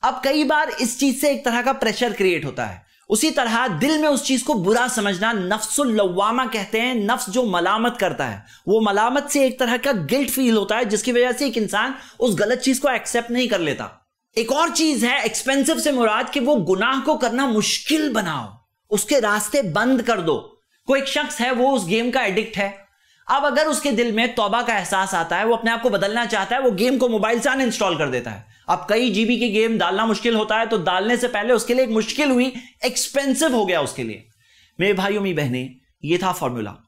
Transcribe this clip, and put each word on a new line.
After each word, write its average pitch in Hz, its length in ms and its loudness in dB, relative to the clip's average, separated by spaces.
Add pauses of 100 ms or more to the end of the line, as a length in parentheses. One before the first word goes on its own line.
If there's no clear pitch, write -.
अब 254 220 -2
कई 302 200 2
बार 302 280 2
इस - 280 -4
चीज 269 200 2
से 294 100 2
एक 269 140 -2
तरह 240 180 0
का 262 120 0
प्रेशर 233 380 0
क्रिएट 180 320 2
होता 120 220 -6
है। 92 160 -12 (280)
उसी 294 200 2
तरह 247 400 0
दिल 285 320 0
में 311 60 4
उस 285 180 0
चीज 262 160 0
को 294 140 0
बुरा 220 320 2
समझना, 202 440 -2
नफ्सुल 214 640 0
लवामा 208 520 2
कहते 220 340 -4
हैं, 254 160 -2
नफ्स 226 340 -2
जो 247 140 0
मलामत 214 560 0
करता 147 260 -2
है, 104 180 -8 (240)
वो 214 120 4
मलामत 226 500 0
से 277 160 2
एक 262 120 -2
तरह 247 180 0
का 254 160 0
गिल्ट 226 380 0
फील 240 260 2
होता 208 200 0
है, 247 80 0
जिसकी 214 280 -2
वजह 247 200 2
से 277 140 -2
एक 233 120 -2
इंसान 220 360 -2 (260)
उस 233 140 2
गलत 220 240 0
चीज 262 200 2
को 285 120 0
एक्सेप्ट 240 400 -2
नहीं 240 180 0
कर 190 120 0
लेता। 120 300 -4 (460)
एक 226 160 0
और 311 200 2
चीज 302 320 0
है 254 200 0
एक्सपेंसिव 269 540 0
से 302 140 -2
मुराद 226 380 0
कि 285 100 -2
वो 277 140 4 (100)
गुनाह 220 360 2
को 294 160 0
करना 254 320 0
मुश्किल 285 640 0
बनाओ, 160 360 -4 (420)
उसके 208 300 2
रास्ते 302 420 0 (100)
बंद 240 300 2
कर 226 180 0
दो। 160 180 0 (500)
कोई 277 120 4
एक 269 80 -6
शख्स 294 320 -4
है, 254 120 0
वो 254 180 2
उस 226 160 0
गेम 226 240 0
का 254 140 0
एडिक्ट 208 320 -2
है। 202 160 -2 (540)
अब 277 180 0
अगर 294 220 2
उसके 285 260 0
दिल 240 200 2
में 240 220 0
तौबा 220 280 0
का 226 120 0
एहसास 190 400 -2
आता 165 220 0
है, 202 100 0
वो 233 100 4
अपने 226 140 -2
आप 226 120 -2
को 247 80 2
बदलना 202 360 0
चाहता 202 300 -2
है, 269 60 -2
वो 247 100 4
गेम 240 260 2
को 247 100 2
मोबाइल 220 320 0
से - 100 0
अनइंस्टॉल 220 480 0
कर 147 100 0
देता 120 220 -4
है। 104 220 -16 (160)
अब 175 220 -2
कई 233 200 2
जीबी 220 280 2
की 240 120 0
गेम 220 280 2
डालना 185 280 0
मुश्किल 226 280 0
होता 214 240 0
है, 226 80 0
तो 220 140 0
डालने 190 360 0
से 247 120 0
पहले 226 240 0
उसके 240 220 2
लिए 262 100 4
एक 226 60 -2
मुश्किल 226 400 0
हुई, 254 220 2 (320)
एक्सपेंसिव 277 680 0
हो 214 120 2
गया 175 140 2
उसके 135 220 -4
लिए। 107 240 -10 (520)
मेरे 190 160 2
भाइयों, 202 280 0
मेरी 185 140 -2
बहनें, 131 380 -4 (300)
ये 165 140 0
था 185 140 0
फॉर्मूला। 120 440 -4 (120)